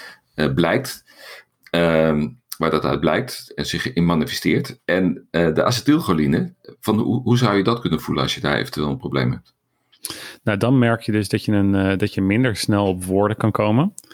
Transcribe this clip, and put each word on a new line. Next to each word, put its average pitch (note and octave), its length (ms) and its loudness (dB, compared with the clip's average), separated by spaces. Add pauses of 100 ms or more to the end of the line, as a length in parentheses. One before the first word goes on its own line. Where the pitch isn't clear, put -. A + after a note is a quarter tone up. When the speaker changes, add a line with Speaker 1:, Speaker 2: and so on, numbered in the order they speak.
(360)
Speaker 1:
eh, D2 180 0
blijkt, E2+ 500 0 (640)
ehm, D#2+ 580 2 (300)
waar D#2+ 140 0
dat D2+ 140 0
uit C#2+ 140 0
blijkt E2 560 -2
en C#2+ 100 -6
zich - 280 -6
in E2+ 120 2
manifesteert. D#2+ 800 0
En, F2+ 460 0
eh, E2 220 2
de - 100 2
acetylcholine, B2 920 2 (260)
van - 200 0
hoe, A2+ 220 0
hoe A#2+ 160 2
zou G#2+ 200 2
je G2 60 2
dat A2+ 180 0
kunnen D#2+ 200 -2
voelen C#2+ 220 -2
als C2 120 -4
je C2 60 -10
daar C#2+ 160 0
eventueel D2 320 -4
een C2+ 80 -4
probleem C2 340 -2
hebt? - 220 -12 (920)
Speaker 2:
Nou, G#2 140 0
dan A#2 220 2
merk A#2 220 2
je - 100 -4
dus G#2 180 0
dat - 160 -2
je A2 60 0
een, G2 240 2
eh, F#2+ 220 2
dat G2+ 160 -2
je - 80 -2
minder G#2+ 340 2
snel G2+ 320 0
op F#2 160 -2
woorden G2+ 340 2
kan A2 140 0
komen. A2+ 420 2 (200)